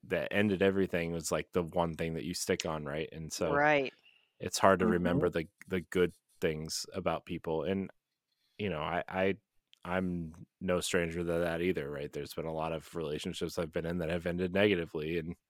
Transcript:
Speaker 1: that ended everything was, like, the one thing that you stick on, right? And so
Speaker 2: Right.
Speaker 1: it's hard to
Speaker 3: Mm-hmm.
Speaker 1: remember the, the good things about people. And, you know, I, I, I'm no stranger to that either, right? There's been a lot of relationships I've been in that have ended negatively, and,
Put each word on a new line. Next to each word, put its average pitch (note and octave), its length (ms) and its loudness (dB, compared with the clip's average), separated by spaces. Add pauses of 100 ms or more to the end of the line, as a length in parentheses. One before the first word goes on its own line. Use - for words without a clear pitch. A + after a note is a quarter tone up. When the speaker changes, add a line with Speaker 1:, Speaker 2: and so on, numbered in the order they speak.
Speaker 1:
that E2 260 -2
ended G2+ 300 2
everything F#2 500 4
was, E2 180 -4
like, D#2 220 -2
the F2+ 100 2
one E2 320 0
thing E2 200 -2
that D#2+ 100 -6
you F2 80 -4
stick - 320 -2
on, D#2 200 -4
right? D2+ 280 -4
And D#2+ 200 -10
so C#3+ 280 0
Speaker 2:
Right. D3 320 2 (460)
Speaker 1:
it's - 200 -6
hard G2 200 8
to F2+ 80 4
Speaker 3:
Mm-hmm. - 0 -
Speaker 1:
remember F2 420 4
the, E2 180 -2 (200)
the F#2 140 -2
good F2 320 2 (280)
things D#2+ 520 -2
about F2 320 0
people. D#2+ 380 -4
And, F#2+ 280 -2 (680)
you G#2 100 -2
know, D2+ 120 -4
I, E2 280 -2
I, F#2+ 260 2 (500)
I'm F2 480 -2 (280)
no F2+ 200 2
stranger E2+ 380 0
to F2 60 -2
that E2+ 360 0
either, E2 300 0
right? D2 220 -8
There's C#2+ 220 -8
been D#2+ 100 -4
a D#2+ 80 -4
lot D#2+ 200 -2
of D#2 220 -8
relationships D#2+ 640 -4
I've D#2+ 140 -4
been E2 140 -2
in F2 120 -2
that D#2+ 100 -2
have F2 180 -2
ended F2 260 -2
negatively, E2+ 640 2
and, E2 160 -6 (140)